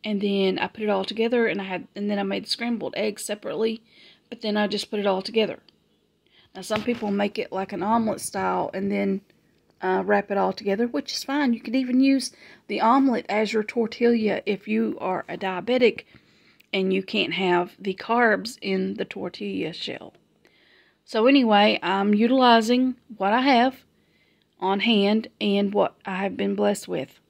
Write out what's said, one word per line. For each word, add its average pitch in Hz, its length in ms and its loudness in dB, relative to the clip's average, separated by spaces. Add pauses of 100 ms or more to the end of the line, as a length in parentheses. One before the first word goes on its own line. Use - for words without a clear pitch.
And 208 180 -2
then 196 380 0
I - 80 -2
put 214 160 -10
it 208 60 0
all 190 160 0
together, 226 420 0
and 196 140 -2
I 190 40 -8
had, 185 300 -8
and 202 160 -4
then 202 80 -2
I 202 60 -2
made 196 220 -6
the - 40 -12
scrambled 233 460 -4
eggs 208 260 -4
separately, 220 600 -4 (460)
but 226 120 -14
then 214 160 -2
I 208 100 2
just 202 240 -6
put 208 80 -4
it 202 80 -2
all 190 160 2
together. 214 380 -2 (960)
Now, 185 60 -14
some 214 200 -4
people 220 300 -2
make 202 260 -2
it - 140 -8
like 190 200 -6
an 202 120 -6
omelet 220 360 0
style 185 520 -4
and 196 180 -4
then, 196 300 0 (600)
uh, 185 240 0
wrap 202 240 2
it 196 80 0
all 190 160 0
together, 202 320 -2
which 277 260 -6
is - 100 -8
fine. 269 300 0
You 226 80 -2
could 226 160 -4
even 254 240 2
use 269 320 2 (340)
the 208 140 -4
omelet 254 480 4
as 214 240 0
your 220 100 0
tortilla 226 840 0
if 202 200 -4
you 220 340 -2
are 180 280 -4
a 170 80 -8
diabetic 196 680 0 (680)
and 190 220 0
you 190 80 0
can't 190 320 -4
have 175 440 0
the 190 160 -4
carbs 226 680 0
in 190 320 -2
the 202 100 -6
tortilla 185 680 -8
shell. - 400 -12 (920)
So 226 220 2
anyway, 220 560 6
I'm 196 320 2
utilizing 247 840 4 (200)
what 202 180 0
I 254 80 2
have 262 340 4 (840)
on 196 220 0
hand 214 480 2 (100)
and 202 360 0
what 202 200 2 (120)
I 185 160 -6
have 190 160 -4
been 202 160 -2
blessed 202 340 0
with. 156 420 -8